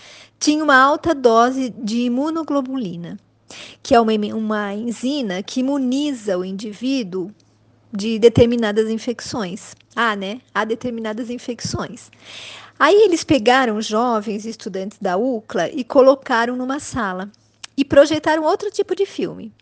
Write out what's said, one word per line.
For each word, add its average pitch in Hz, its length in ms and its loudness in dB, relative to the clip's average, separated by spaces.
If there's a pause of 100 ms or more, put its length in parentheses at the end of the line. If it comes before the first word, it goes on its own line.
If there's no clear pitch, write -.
(400)
tinha 302 220 2
uma 294 140 6
alta 302 380 4
dose 254 560 4
de 233 320 -4
imunoglobulina, 254 1120 -4 (640)
que - 120 2
é 233 60 8
uma 220 120 4
imi-, 208 200 -2
uma 214 420 -4
enzima 226 680 -4
que - 180 -6
imuniza 262 760 -2
o 180 80 -2
indivíduo 196 840 -6 (640)
de 220 260 -2
determinadas 226 720 2
infecções. 220 840 -8 (200)
Ah, 226 200 0
né? 202 260 -8 (120)
Há 202 120 -2
determinadas 226 640 -6
infecções. 240 800 -10 (680)
Aí 302 240 6
eles 359 220 2
pegaram 247 560 2
jovens 214 640 -2
estudantes 202 560 -10
da 185 160 -2
ucla 226 520 -2
e 277 140 -6
colocaram 254 760 4
numa 254 220 -4
sala 202 520 -6 (460)
e 269 80 2
projetaram 311 600 4
outro 392 260 0
tipo 392 240 -4
de 392 120 -2
filme. 185 560 -8